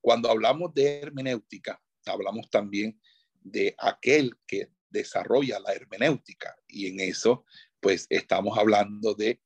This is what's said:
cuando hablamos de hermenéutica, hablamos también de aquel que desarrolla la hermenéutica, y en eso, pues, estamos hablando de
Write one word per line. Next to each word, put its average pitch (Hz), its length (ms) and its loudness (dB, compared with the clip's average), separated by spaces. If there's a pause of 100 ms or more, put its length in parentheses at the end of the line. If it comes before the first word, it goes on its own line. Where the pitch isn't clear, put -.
cuando 117 300 4
hablamos 131 420 2
de 143 280 2
hermenéutica, 131 800 -8 (260)
hablamos 101 420 -6
también 104 500 -2 (420)
de 101 380 -4
aquel 127 580 2 (100)
que - 240 -6 (220)
desarrolla 107 640 -2
la 101 140 -6
hermenéutica, - 800 -4 (140)
y 101 200 -8
en 95 120 -8
eso, 98 440 0 (360)
pues, 95 300 2
estamos 101 480 0
hablando 104 560 2
de 107 320 -2